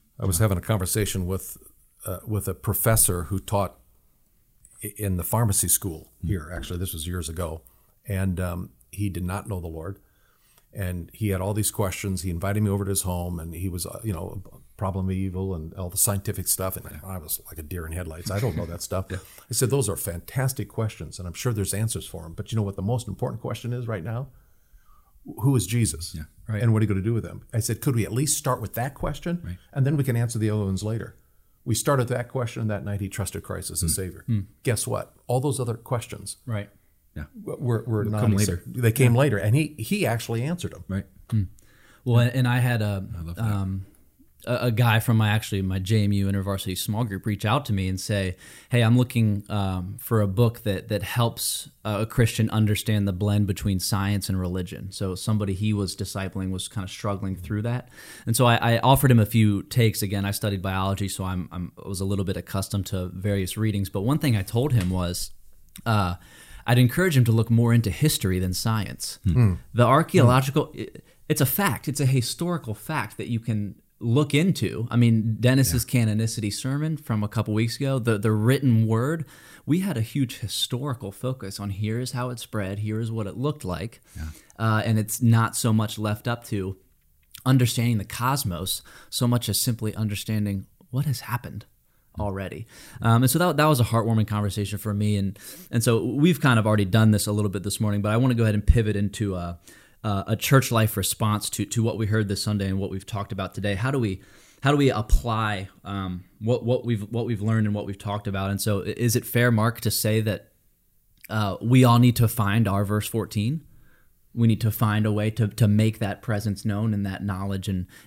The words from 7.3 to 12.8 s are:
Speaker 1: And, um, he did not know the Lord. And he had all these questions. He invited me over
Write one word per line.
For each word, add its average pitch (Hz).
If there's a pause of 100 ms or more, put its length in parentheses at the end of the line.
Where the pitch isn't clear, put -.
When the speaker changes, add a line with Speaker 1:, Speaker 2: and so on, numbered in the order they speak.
Speaker 1:
And, 95
um, 90 (200)
he 101
did 90
not 92
know 98
the 85
Lord. 82 (720)
And 90
he 107
had 92
all 98
these 104
questions. 95
He 95
invited 95
me 104
over 101